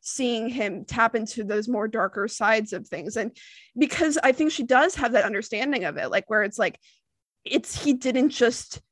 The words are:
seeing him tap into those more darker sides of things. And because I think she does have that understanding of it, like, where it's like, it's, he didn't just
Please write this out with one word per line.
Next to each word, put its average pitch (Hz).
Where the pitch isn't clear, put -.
seeing 240
him 208
tap 226
into 220
those 214
more 226
darker 202
sides 220
of 180
things. 170
And 220
because 302
I 269
think 311
she 294
does 269
have 240
that 208
understanding 220
of 147
it, 127
like, 196
where 214
it's 208
like, 190
it's, -
he 294
didn't 254
just -